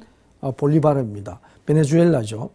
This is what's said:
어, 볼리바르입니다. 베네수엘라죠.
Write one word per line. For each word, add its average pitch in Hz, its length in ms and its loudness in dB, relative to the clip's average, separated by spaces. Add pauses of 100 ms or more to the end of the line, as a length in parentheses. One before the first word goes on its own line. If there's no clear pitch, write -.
(420)
어, 139 100 -6
볼리바르입니다. 139 880 -2 (260)
베네수엘라죠. 147 880 0